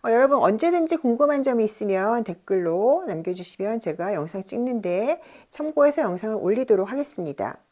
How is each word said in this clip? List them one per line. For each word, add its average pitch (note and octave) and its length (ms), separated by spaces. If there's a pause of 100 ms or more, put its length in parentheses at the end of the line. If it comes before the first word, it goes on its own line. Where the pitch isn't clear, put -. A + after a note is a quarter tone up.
어, A3+ 60
여러분 C4+ 260
언제든지 D#4+ 600
궁금한 C#4 440
점이 B3 220
있으면 G#3+ 600
댓글로 F#3+ 840
남겨주시면 F#3 720
제가 F3 340
영상 E3+ 300
찍는데 A#3+ 800 (280)
참고해서 D4+ 540
영상을 G#3+ 360
올리도록 G3+ 520
하겠습니다. E3+ 680 (140)